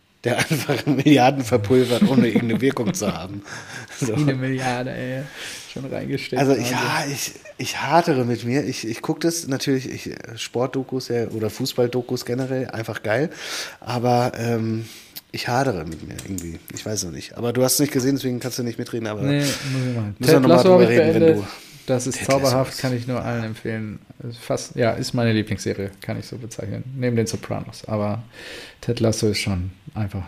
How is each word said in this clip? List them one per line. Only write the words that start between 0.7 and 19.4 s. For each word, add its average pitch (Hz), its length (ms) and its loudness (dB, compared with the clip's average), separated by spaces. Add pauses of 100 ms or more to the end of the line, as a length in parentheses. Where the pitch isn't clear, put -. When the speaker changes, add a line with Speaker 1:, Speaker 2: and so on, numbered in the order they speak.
Speaker 1:
Milliarden 135 580 6
verpulvert, 117 640 4
ohne 131 200 6
irgendeine 113 340 2
Wirkung 131 320 2
zu 98 180 -2
haben. 92 300 -8 (580)
So. 113 140 0
Speaker 2:
Eine 147 200 2
Milliarde, 127 580 -2
ey. 127 300 -6 (520)
Schon 131 100 -8
reingesteckt. 135 560 -4
Speaker 1:
Also 139 120 4
ich, 120 200 0
Speaker 2:
Wahnsinn. 123 60 -2
Speaker 1:
ja, 147 340 -2
ich, - 200 -6 (260)
ich 123 240 -6
hadere 143 420 2
mit 117 200 -2
mir. 127 200 0
Ich, - 240 -6
ich - 140 -6
guck - 180 -4
das 165 260 -2
natürlich, 131 440 -2
ich, - 240 -10 (220)
Sportdokus, 127 720 -4
ja, 117 200 0
oder 107 220 -2
Fußballdokus 123 760 -2
generell, 131 460 -4
einfach 110 320 -6
geil. 120 280 0 (500)
Aber, 123 580 2
ähm, 113 480 -2 (460)
ich - 160 -6
hadere 123 360 0
mit 82 220 -10
mir - 80 -12 (100)
irgendwie. 85 340 -8 (160)
Ich - 100 -10
weiß 107 200 -4
es 85 80 -8
nicht. - 260 -12
Aber 120 140 -2
du 127 100 2
hast 127 120 4
es - 60 0
nicht 143 120 2
gesehen, 135 240 2
deswegen 123 240 -4
kannst 120 180 -6
du 127 60 -4
nicht 117 140 -6
mitreden, 117 280 -6
aber 107 160 -4
Speaker 2:
Nee, 143 180 2